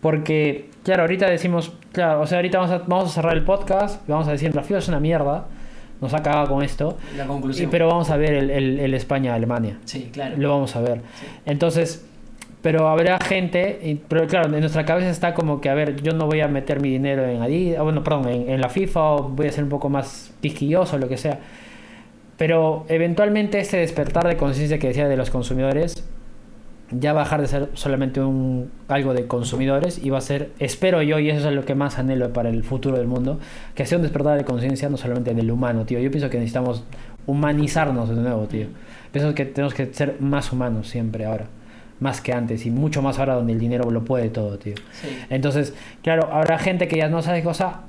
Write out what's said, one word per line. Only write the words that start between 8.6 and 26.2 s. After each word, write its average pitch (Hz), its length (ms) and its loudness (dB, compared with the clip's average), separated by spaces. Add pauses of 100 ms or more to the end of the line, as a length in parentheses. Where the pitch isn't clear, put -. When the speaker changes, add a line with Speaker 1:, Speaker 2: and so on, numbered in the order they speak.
Speaker 1:
el 135 140 2
España-Alemania. 120 880 0
Speaker 2:
Sí, 127 280 -10
claro. 135 260 -6
Speaker 1:
Lo 143 120 2
vamos 139 260 0
a 117 60 -2
ver. 120 160 0 (220)
Speaker 2:
Sí. - 60 -14 (200)
Speaker 1:
Entonces, 160 580 0 (580)
pero 160 260 4
habrá 170 300 4
gente, 185 640 0
y, 156 140 -2
pero 160 320 0
claro, 160 260 2
en 151 60 2
nuestra 156 240 0
cabeza 180 260 2
está 170 240 0
como 151 260 0
que, 139 80 -2
a 135 60 4
ver, 143 260 0
yo 156 120 0
no 160 140 0
voy 156 160 2
a 147 60 2
meter 139 320 0
mi 139 100 2
dinero 135 340 2
en 120 180 0
Adidas, 160 400 0
bueno, 156 220 2
perdón, 143 240 2
en, 123 220 -2
en 131 100 2
la 127 80 0
fifa, 185 340 0
o 147 260 4
voy 139 200 0
a 139 40 -2
ser 147 120 -2
un 139 60 -2
poco 139 180 -2
más 139 420 -4 (100)
quisquilloso, 151 580 0
lo 131 100 0
que 131 80 -2
sea. 139 240 -2 (960)
Pero 156 520 2
eventualmente 202 680 2
este 196 200 0
despertar 165 500 2
de 165 80 2
conciencia 147 420 0
que 131 100 0
decía 143 200 2
de 135 80 2
los 120 140 0
consumidores 131 760 0 (840)